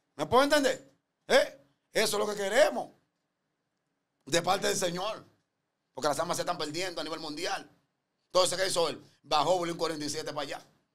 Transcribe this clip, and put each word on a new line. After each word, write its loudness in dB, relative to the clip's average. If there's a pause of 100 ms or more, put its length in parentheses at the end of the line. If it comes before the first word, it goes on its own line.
(160)
¿Me -2
puedo 6
entender? 2 (360)
¿Eh? 2 (300)
Eso 2
es 0
lo -4
que -6
queremos 2 (1400)
de 2
parte 0
del 0
Señor. -4 (680)
Porque -2
las 0
almas -2
se -4
están -4
perdiendo -6
a -8
nivel -8
mundial. -8 (560)
Entonces, 2
¿qué 0
hizo 2
él? -8 (220)
Bajó 2
Bulín -2
cuarenta -4
y -6
siete -6
para -6
allá. -10 (300)